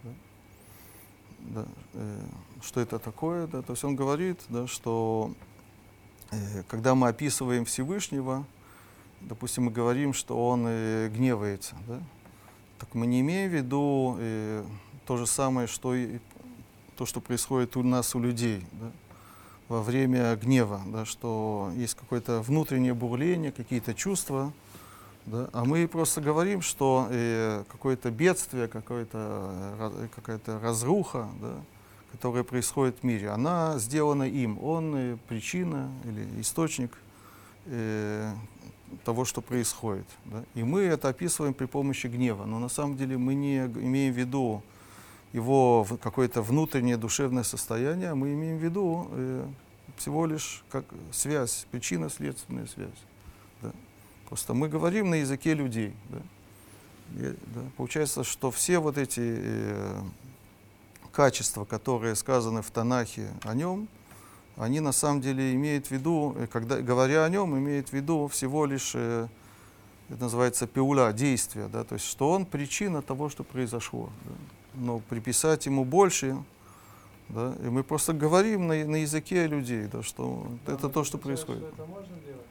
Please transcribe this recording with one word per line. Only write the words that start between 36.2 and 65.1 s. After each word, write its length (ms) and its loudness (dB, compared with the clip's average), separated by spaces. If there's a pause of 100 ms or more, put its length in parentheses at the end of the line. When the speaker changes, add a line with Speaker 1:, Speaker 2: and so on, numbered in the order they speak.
Speaker 1:
источник, 560 -2 (680)
э, 680 -2 (720)
того, 200 0
что 160 -4
происходит, 640 -2 (200)
да. 180 -10 (100)
И 100 -2
мы 180 2
это 280 4
описываем 440 0
при 120 -2
помощи 420 -2
гнева, 380 0
но 140 -2
на 100 -4
самом 280 -2
деле 200 -2
мы 180 2
не 320 2
г-, 140 -4
имеем 320 4
в 40 0
виду 460 0 (720)
его 500 8
в-, 140 -2
какое-то 440 2
внутреннее 560 2
душевное 460 0
состояние, 640 -2
а 60 -2
мы 180 2
имеем 240 -2
в 40 -2
виду, 500 0
э, 340 -4 (520)
всего 280 0
лишь 440 -4
как 160 -4 (260)
связь, 600 0
причинно-следственная 920 -4
связь, 240 -10 (720)
да. 100 -8 (560)
Просто 260 -4
мы 140 2
говорим 420 2
на 60 4
языке 380 2
людей, 400 0 (160)
да. 100 -8 (960)
И, 200 -4 (200)
да, 60 -8 (160)
получается, 460 -2
что 280 -2
все 280 4
вот 180 0
эти, 240 -2
э, 800 -2 (1120)
качества, 540 2
которые 500 0
сказаны 460 2
в 100 -8
Танахе 580 0 (140)
о 100 -4
нем, 340 -2 (720)
они 220 0
на 120 2
самом 300 2